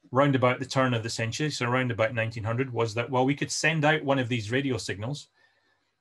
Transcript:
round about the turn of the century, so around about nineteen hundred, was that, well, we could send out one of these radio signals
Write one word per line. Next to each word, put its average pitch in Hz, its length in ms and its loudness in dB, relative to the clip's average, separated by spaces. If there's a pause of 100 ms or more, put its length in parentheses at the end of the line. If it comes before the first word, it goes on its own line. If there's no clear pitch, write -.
(120)
round 139 240 6
about 123 240 2
the 131 60 -6
turn 131 280 2
of 117 80 0
the 113 80 -6
century, 117 400 -4
so 131 160 -2
around 127 260 0
about 110 220 0
nineteen 113 300 -4
hundred, 120 280 -2
was 113 220 -2
that, 117 160 -4
well, 131 160 2
we 143 100 2
could 143 160 -4
send 156 340 0
out 151 180 2
one 135 160 2
of 120 100 -2
these 113 220 -4
radio 131 260 0
signals 110 520 -8 (720)